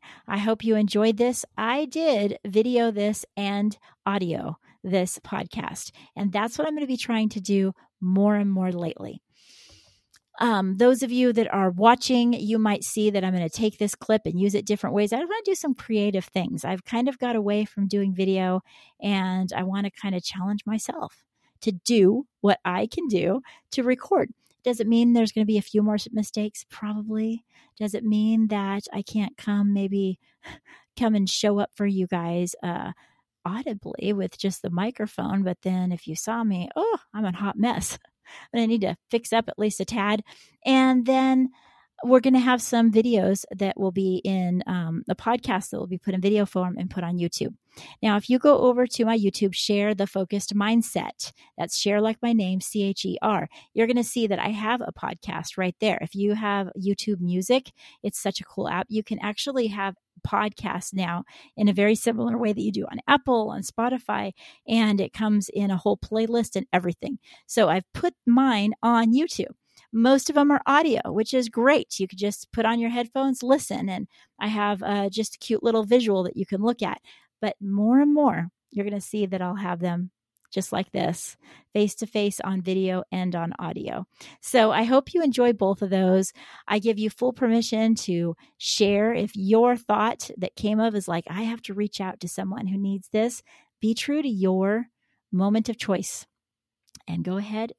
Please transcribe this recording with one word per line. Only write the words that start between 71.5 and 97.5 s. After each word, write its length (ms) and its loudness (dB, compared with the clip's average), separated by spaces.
You 80 -2
could 100 -16
just 320 -4
put 140 -2
on 160 2
your 100 0
headphones, 520 -2
listen, 460 0
and 200 -6
I 80 -2
have, 340 -2
uh, 280 -2
just 260 -6
a 20 -20
cute 240 -2
little 220 2
visual 400 4
that 120 -6
you 100 -4
can 160 -4
look 200 0
at. 180 -4
But 200 -4
more 400 2
and 120 4
more, 360 2
you're 160 -4
gonna 140 -4
see 260 -4
that 160 -4
I'll 120 -4
have 240 -6
them 320 -4
just 200 -4
like 200 -4
this, 440 -4
face-to-face 680 -2
on 220 -4
video 400 -2
and 220 -2
on 240 -4
audio. 480 -8
So 300 4
I 140 2
hope 280 2
you 100 2
enjoy 300 2
both 300 0
of 80 -4
those. 420 2
I 120 -2
give 200 0
you 120 -2
full 220 -2
permission 640 2
to 400 -2
share 560 2
if 240 -4
your 400 4
thought 640 -2
that 180 -6
came 240 0
of 140 0
is 140 -4
like, 200 -4
"I 140 -6
have 200 -6
to 120 -12
reach 260 -4
out 200 -8
to 80 -8
someone 400 -6
who 100 -2
needs 300 -4
this." 340 -2
Be 120 0
true 300 -2
to 60 -2
your 580 0
moment 380 2
of 100 -6
choice 480 -4
and 180 -4
go 120 -4
ahead 420 -6